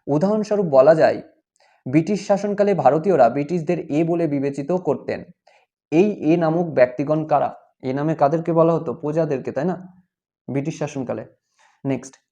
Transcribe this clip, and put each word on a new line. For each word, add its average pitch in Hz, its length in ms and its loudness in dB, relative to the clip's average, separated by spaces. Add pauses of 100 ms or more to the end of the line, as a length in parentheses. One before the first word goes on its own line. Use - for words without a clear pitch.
উদাহরণস্বরূপ 202 600 0
বলা 139 280 6
যায়, 113 280 2 (680)
ব্রিটিশ 165 380 0
শাসনকালে 202 480 0
ভারতীয়রা 151 540 4
ব্রিটিশদের 156 500 -2
এ 160 260 -2
বলে 170 220 0
বিবেচিত 143 460 -4
করতেন। 131 520 -4 (640)
এই 170 420 2
এ 175 40 6
নামক 170 300 0
ব্যক্তিগণ 151 600 0
কারা? 139 280 0 (280)
এ 131 100 -4
নামে 147 220 -2
কাদেরকে 156 380 0
বলা 165 200 4
হতো? 156 220 -4
প্রজাদেরকে, 147 580 -4
তাই 135 120 -4
না? 180 120 -2 (760)
ব্রিটিশ 139 280 -6
শাসনকালে। 127 460 -8 (600)
নেক্সট, 135 300 -6 (180)